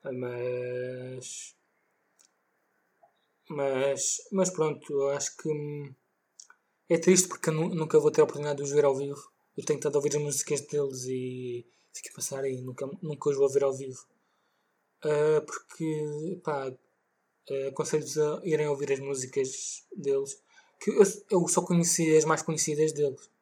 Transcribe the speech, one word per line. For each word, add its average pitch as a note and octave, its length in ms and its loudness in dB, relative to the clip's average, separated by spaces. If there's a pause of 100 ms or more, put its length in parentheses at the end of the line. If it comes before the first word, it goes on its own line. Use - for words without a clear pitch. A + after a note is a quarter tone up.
Ah, C#3+ 80 -8
mas, B2 1400 -8 (1900)
mas, C#3 680 0 (140)
mas F#3 180 2
pronto, D#3 420 -2
eu C#3 180 2
acho C#3+ 280 -4
que, - 120 -6
hum, D3 440 -6 (960)
é E3 80 4
triste F3+ 300 6
porque - 240 -4
eu - 20 0
nu-, E3+ 220 -2
nunca D#3 240 4
vou D3 100 4
ter D3+ 120 4
a - 20 10
oportunidade D3 340 0
de C#3 60 -6
os C#3 80 -6
ver C#3+ 140 4
ao C3+ 100 4
vivo. C#3 360 -8 (240)
Eu - 80 -10
tenho D3 140 0
estado C#3+ 180 -2
a - 40 6
ouvir C#3+ 160 0
as D3 80 0
músicas C#3+ 380 -2
deles C3+ 440 -4
e B2+ 600 -6 (260)
fico - 200 -16
a - 40 -20
pensar, C3+ 300 -6
"Ei, B2+ 160 -4
nunca, B2+ 280 -8 (120)
nunca D3 280 -4
os C#3+ 60 0
vou C#3 140 4
ver C3+ 140 4
ao C3+ 100 2
vivo." C3 340 -10 (960)
Ah, D3+ 420 2
porque, D#3 960 -6
pá, C3+ 280 -4 (800)
eh, C3+ 180 -4
aconselho-vos C#3+ 500 -4
a D3+ 280 0
irem D3+ 220 2
ouvir C#3 260 0
as C3+ 60 0
músicas C3 840 -4 (100)
deles, C#3 460 -2 (380)
que G#3 120 -2
eu, G#3+ 120 8 (280)
eu F3 160 4
só - 140 2
conheci E3+ 540 4
as D#3 100 8
mais D#3 160 2
conhecidas D3+ 520 0
deles. C#3+ 360 -2 (120)